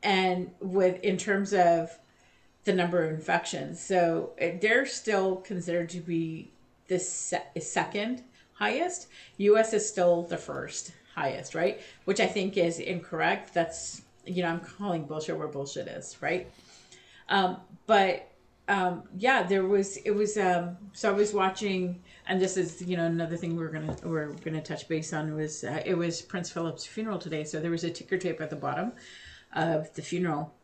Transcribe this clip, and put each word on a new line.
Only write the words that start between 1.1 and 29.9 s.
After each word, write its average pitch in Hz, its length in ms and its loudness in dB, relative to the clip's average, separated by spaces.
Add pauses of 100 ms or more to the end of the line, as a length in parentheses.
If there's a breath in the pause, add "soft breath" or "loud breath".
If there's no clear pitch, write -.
terms 196 380 0
of 170 440 4 (640 soft breath)
the 196 100 4
number 175 280 2
of 160 120 0
infections, 165 680 -2
so, 170 600 2
uh, 170 180 -2
they're 233 240 4
still 190 520 0
considered 175 540 -2
to 175 100 -8
be 165 500 -4 (380)
the 180 100 0
se-, - 500 -4 (100)
second 208 640 -4 (300 soft breath)
highest. 277 560 -2 (300 loud breath)
U 202 180 8
S 220 160 4
is 208 160 2
still 175 360 4
the 175 120 -6
first - 560 -10 (220)
highest, 139 400 -4
right? 175 260 0 (240 loud breath)
Which 196 160 2
I 190 60 4
think 190 320 0
is 170 200 2
incorrect. 175 760 -2
That's, - 480 -2 (240)
you 180 160 -2
know, 170 80 0
I'm 170 100 -2
calling 180 440 -4
bullshit 156 340 -4
where 151 100 -4
bullshit 139 400 -6
is, - 320 -12
right? 170 300 -2 (760 loud breath)
Um, 185 300 4 (280)
but 190 420 6 (400)
um, 185 360 2 (120)
yeah, 233 280 4
there 190 200 4
was, 196 340 4
it - 120 -2
was, 208 260 2
um, 180 400 2 (160)
so - 160 0
I 202 40 4
was 208 200 4
watching, 190 720 0 (240 loud breath)
and 190 140 2
this 180 160 2
is, 170 260 -2
you 180 140 -2
know, 165 100 2
another 165 300 0
thing 165 200 -2
we're 165 120 -2
gonna, 156 340 -6
we're 156 300 -2 (120)
gonna 160 160 -4
touch - 280 -8
base 160 240 -2
on 156 240 -2
was, 151 260 -4
uh, 156 220 -4
it 185 100 0
was 170 260 -2
Prince - 300 -6
Philip's 165 340 -6
funeral 214 340 -6
today. 151 260 -6
So 156 160 -6
there 170 100 -2
was 170 140 -2
a 175 60 -2
ticker - 280 -4
tape 175 220 -4
at 156 100 -6
the 156 60 -8
bottom 139 340 -2 (640 loud breath)
of 160 400 0